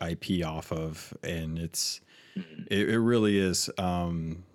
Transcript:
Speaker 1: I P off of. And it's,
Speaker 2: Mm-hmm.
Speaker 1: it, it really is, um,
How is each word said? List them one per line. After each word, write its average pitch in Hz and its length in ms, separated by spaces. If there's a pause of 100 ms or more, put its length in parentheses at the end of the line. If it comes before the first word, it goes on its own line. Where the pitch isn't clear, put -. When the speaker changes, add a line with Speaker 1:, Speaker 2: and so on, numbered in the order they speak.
Speaker 1:
I 85 140
P 90 260
off 80 300
of. 80 500
And 80 380
it's, - 420 (360)
Speaker 2:
Mm-hmm. - 240 (100)
Speaker 1:
it, 101 200
it 113 80
really 113 380
is, 95 400
um, 87 760